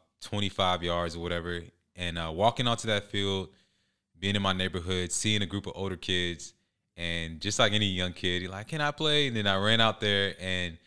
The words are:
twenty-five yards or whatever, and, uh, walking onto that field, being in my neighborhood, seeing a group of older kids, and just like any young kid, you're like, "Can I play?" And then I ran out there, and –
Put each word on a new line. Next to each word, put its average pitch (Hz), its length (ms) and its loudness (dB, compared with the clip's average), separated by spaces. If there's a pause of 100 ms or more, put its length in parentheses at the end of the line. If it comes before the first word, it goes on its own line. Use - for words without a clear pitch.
(200)
twenty-five 92 600 0
yards 85 340 0
or 85 40 -8
whatever, 85 420 -4 (320)
and, 87 240 -6
uh, 82 160 -4
walking 117 320 4
onto 117 220 -2
that 101 220 -2
field, 98 380 -2 (680)
being 98 180 2
in 98 60 0
my 98 100 4
neighborhood, 92 600 -2
seeing 107 300 2
a 92 40 -4
group 98 200 -6
of 87 100 -8
older 95 200 -4
kids, 87 560 -2 (440)
and 82 440 -4
just 101 180 -2
like 110 140 6
any 107 140 4
young 92 260 0
kid, 90 300 -2
you're 92 80 -8
like, 98 180 -12
"Can 156 120 -6
I 147 100 0
play?" 147 380 2
And 117 80 -4
then 104 100 2
I 98 160 4
ran 110 180 4
out 110 200 2
there, 98 400 2
and – 90 460 -4